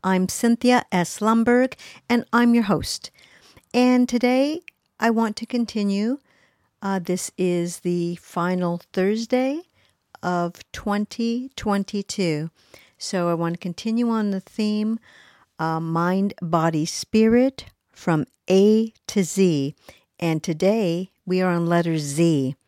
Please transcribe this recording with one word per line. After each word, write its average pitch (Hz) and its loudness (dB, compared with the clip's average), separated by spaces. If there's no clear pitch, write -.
I'm 185 2
Cynthia 240 2
S. 175 -2
Lumberg, 233 2
and 240 0
I'm 240 4
your 233 4
host. - -4
And 247 4
today 254 0
I 226 2
want 226 0
to - -10
continue. 214 -2
Uh, 196 -4
this 180 -6
is 175 -2
the 175 -4
final 175 -4
Thursday 233 -2
of 175 -4
twenty 233 -4
twenty-two. 196 -4
So 175 -4
I 170 0
want 170 -2
to 170 -8
continue 226 -4
on 220 0
the 190 -4
theme, 214 -2
uh, 160 -2
Mind, 175 0
Body, 165 0
Spirit 233 2
from 160 -2
A 214 4
to 202 0
Z. 156 0
And 160 -2
today 185 0
we 185 0
are 185 2
on 170 0
letter 170 2
Z. 147 0